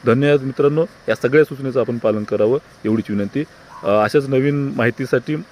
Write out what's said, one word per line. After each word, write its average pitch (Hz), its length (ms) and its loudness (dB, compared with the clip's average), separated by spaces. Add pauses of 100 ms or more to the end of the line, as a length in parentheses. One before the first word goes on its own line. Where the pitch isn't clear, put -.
धन्यवाद 139 360 4
मित्रांनो, 143 440 0 (220)
या - 60 0
सगळ्या 143 300 2
सूचनेचं 135 360 -4
आपण 120 180 -2
पालन 107 260 -2
करावं 107 340 0 (260)
एवढीच 110 240 0
विनंती. 101 360 -4 (380)
अ, - 80 -2
अशाच 107 380 2
नवीन 139 480 0
माहितीसाठी 127 600 -2 (160)